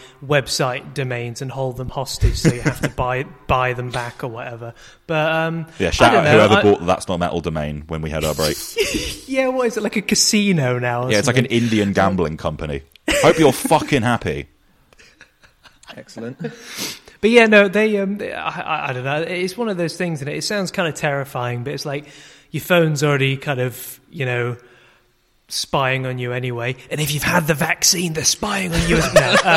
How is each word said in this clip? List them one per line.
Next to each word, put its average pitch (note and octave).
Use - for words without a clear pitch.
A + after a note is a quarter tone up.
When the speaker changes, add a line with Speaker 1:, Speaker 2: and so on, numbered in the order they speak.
Speaker 1:
website C#3
domains A#2+
and C3+
hold B2+
them B2+
hostage, -
so -
you A#2+
have C3
to C#3
buy, B2+
<laughs> -
buy B2+
them B2
back A#2+
or C#3+
whatever. A#2
But, D#3+
um, E3
Speaker 2:
Yeah, F#2+
Speaker 1:
I -
Speaker 2:
shout A#2
Speaker 1:
don't -
Speaker 2:
out -
Speaker 1:
know. G2+
Speaker 2:
whoever G#2
Speaker 1:
I G#2
Speaker 2:
bought G#2
the E2+
That's F2+
Not F2+
Metal F2
domain D2+
when D#2
we D#2
had D#2
our D#2
break. D2+
Speaker 1:
<laughs> -
Yeah, C4
what B3+
is A#3
it? G#3+
Like G3+
a G#3
casino F3+
now B2
or B2+
Speaker 2:
Yeah, G#2+
it's G2+
like B2
an A#2+
Speaker 1:
something? A#2
Speaker 2:
Indian G#2
gambling F2+
company. D2+
Hope -
you're D3
fucking D3+
happy. F#2
Speaker 3:
Excellent. -
Speaker 1:
But G#3
yeah, A#3
no, G#3
they, G#3
um, G3
I, -
I, D3+
I C3
don't B2
know. C#3+
It's F3+
one A#3
of G3
those E3+
things, E3+
and C#3
it, D3+
it D3+
sounds G3+
kind F3+
of D3
terrifying, C3
but C#3+
it's C#3+
like D3
your D3+
phone's D#3+
already C3+
kind C3+
of, B2
you C#3+
know, B2
spying C3
on B2+
you B2
anyway. B2
And D3+
if D3
you've C#3+
had E3+
the D#3+
vaccine, E3
they're D#3
spying G3
on E3
you E3
as D#3+
well. -